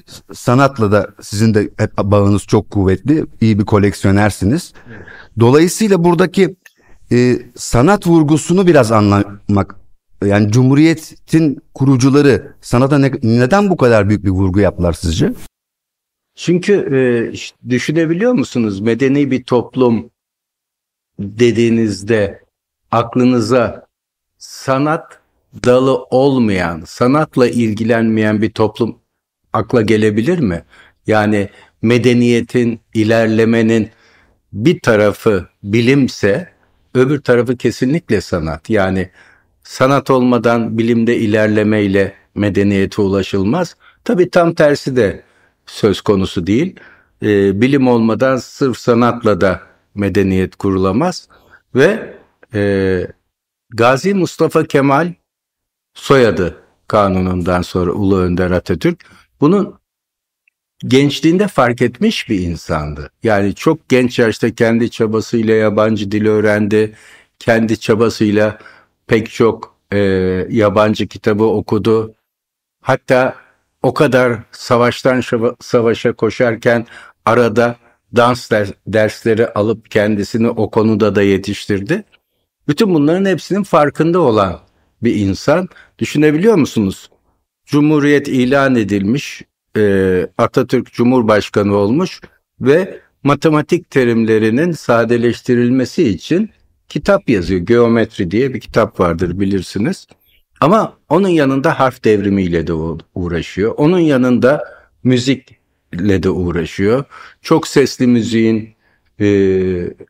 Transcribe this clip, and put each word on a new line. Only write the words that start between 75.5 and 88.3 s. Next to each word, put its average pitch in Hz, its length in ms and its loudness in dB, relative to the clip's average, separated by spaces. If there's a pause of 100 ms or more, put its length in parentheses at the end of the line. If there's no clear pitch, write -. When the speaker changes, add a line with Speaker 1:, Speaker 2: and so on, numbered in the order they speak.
Speaker 2:
savaşa 117 520 -2
koşarken 117 760 -2 (380)
arada 117 520 2 (400)
dans 120 340 2
ders-, 107 240 -2 (120)
dersleri 110 600 0
alıp 104 420 -4
kendisini 107 580 -2
o 107 220 -4
konuda 107 440 2
da 104 80 2
yetiştirdi. 101 800 -2 (640)
Bütün 180 260 0
bunların 160 300 0
hepsinin 190 380 -4
farkında 160 580 0
olan 107 400 0 (420)
bir 110 120 0
insan. 107 540 -2 (300)
Düşünebiliyor 151 560 0
musunuz? 113 560 -2 (560)
Cumhuriyet 147 640 2
ilan 131 480 0